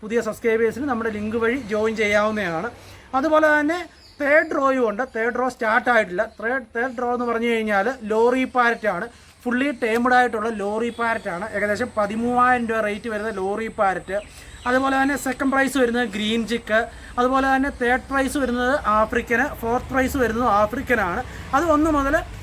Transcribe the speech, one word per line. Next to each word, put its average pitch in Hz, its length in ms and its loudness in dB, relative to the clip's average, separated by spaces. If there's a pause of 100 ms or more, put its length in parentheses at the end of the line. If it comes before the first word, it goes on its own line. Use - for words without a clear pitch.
പുതിയ 220 260 -2
സബ്സ്ക്രൈബേഴ്സിന് 220 640 0
നമ്മുടെ 226 280 -2
ലിങ്ക് 214 260 -2
വഴി 240 140 0 (120)
ജോയിൻ 220 220 0 (100)
ചെയ്യാവുന്നതാണ്. 208 640 0 (500)
അതുപോലെ 311 360 4
തന്നെ 302 240 0 (400)
തേർഡ് 302 320 4
ഡ്രോയും 269 360 2
ഉണ്ട്. 208 140 -2 (100)
തേർഡ് 226 240 -2
ഡ്രോ 247 160 0
സ്റ്റാർട്ട് 226 400 0
ആയിട്ടില്ല. 202 300 2 (160)
തേർഡ്, 240 360 -4
തേർഡ് 240 220 -4
ഡ്രോ 240 100 -4 (100)
എന്ന് 247 120 -2
പറഞ്ഞു 233 240 0
കഴിഞ്ഞാൽ 214 340 0 (240)
ലോറി 240 320 4 (140)
പാരറ്റ് 233 380 0
ആണ്. 180 120 -6 (380)
ഫുള്ളി 247 240 0 (140)
ടേംഡ് 240 340 2
ആയിട്ടുള്ള 233 320 2 (140)
ലോറി 220 360 -2
പാരറ്റ് 226 360 -2
ആണ്. 180 120 -6 (100)
ഏകദേശം 208 320 -2 (100)
പതിമൂവായിരം 240 720 2
രൂപ 226 180 0
റേറ്റ് 208 260 -6
വരുന്ന 214 160 -4 (100)
ലോറി 208 280 -4 (100)
പാരറ്റ്. 190 400 0 (520)
അതുപോലെ 269 300 2
തന്നെ 277 160 2 (100)
സെക്കൻഡ് 262 280 -2
പ്രൈസ് 269 280 2
വരുന്നത് 233 340 0
ഗ്രീൻ 214 260 0 (100)
ചിക്ക്. 226 280 0 (400)
അതുപോലെ 262 340 2
തന്നെ 269 160 0 (100)
തേർഡ് 254 320 0
പ്രൈസ് 269 320 0
വരുന്നത് 247 300 0 (260)
ആഫ്രിക്കന്. 233 460 0 (160)
ഫോർത്ത് 233 300 -2
പ്രൈസ് 262 320 0
വരുന്നത് 226 260 2 (120)
ആഫ്രിക്കനാണ്. 220 600 0 (360)
അത് 339 80 2 (100)
ഒന്ന് 311 220 4
മുതൽ 277 180 2 (260)